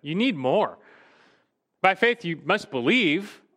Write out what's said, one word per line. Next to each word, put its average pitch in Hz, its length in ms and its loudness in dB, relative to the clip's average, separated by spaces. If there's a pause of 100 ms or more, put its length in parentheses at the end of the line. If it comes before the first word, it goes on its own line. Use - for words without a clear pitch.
you 147 120 -8
need 226 220 0
more. 131 420 0 (1040)
By 190 140 4
faith, 233 300 0
you 165 180 -6
must 202 260 -2
believe 175 720 0 (160)